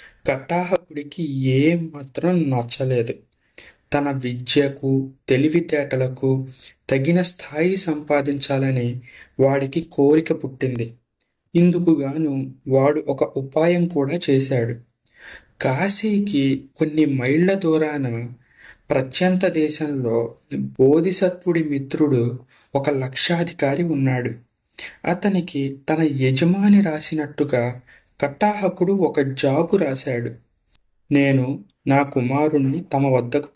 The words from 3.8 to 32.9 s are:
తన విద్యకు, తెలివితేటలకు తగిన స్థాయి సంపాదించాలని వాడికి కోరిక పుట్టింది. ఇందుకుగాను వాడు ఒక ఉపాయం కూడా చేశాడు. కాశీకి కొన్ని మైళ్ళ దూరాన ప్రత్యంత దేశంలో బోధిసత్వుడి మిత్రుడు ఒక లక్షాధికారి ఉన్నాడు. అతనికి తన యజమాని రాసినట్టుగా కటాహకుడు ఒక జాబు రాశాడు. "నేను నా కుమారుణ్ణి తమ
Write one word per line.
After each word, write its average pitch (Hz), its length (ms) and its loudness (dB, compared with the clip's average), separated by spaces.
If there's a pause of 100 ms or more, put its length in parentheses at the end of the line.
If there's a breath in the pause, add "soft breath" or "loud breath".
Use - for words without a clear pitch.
తన 143 180 0
విద్యకు, 135 1000 -2 (200)
తెలివితేటలకు 135 1200 0 (420 loud breath)
తగిన 143 320 2
స్థాయి 175 560 -2
సంపాదించాలని 139 1200 -2 (380 loud breath)
వాడికి 135 420 2
కోరిక 156 600 2
పుట్టింది. 123 500 -6 (640)
ఇందుకుగాను 156 1000 2 (140)
వాడు 139 400 2
ఒక 135 300 -2
ఉపాయం 165 500 2
కూడా 151 320 -2 (100)
చేశాడు. 131 460 0 (840 loud breath)
కాశీకి 156 1040 0 (120)
కొన్ని 156 280 0
మైళ్ళ 139 480 2
దూరాన 147 760 -2 (600 soft breath)
ప్రత్యంత 180 560 0
దేశంలో 147 880 -2 (200)
బోధిసత్వుడి 165 1080 2
మిత్రుడు 135 760 0 (360 soft breath)
ఒక 139 140 0
లక్షాధికారి 147 920 -2
ఉన్నాడు. 131 480 0 (720 loud breath)
అతనికి 170 720 -2 (120)
తన 156 120 2
యజమాని 170 800 4
రాసినట్టుగా 147 1000 -2 (400 soft breath)
కటాహకుడు 196 720 0
ఒక 175 280 0
జాబు 139 540 0
రాశాడు. 131 560 -2 (800)
"నేను 139 520 2 (240)
నా 139 160 4
కుమారుణ్ణి 139 800 0
తమ 139 240 0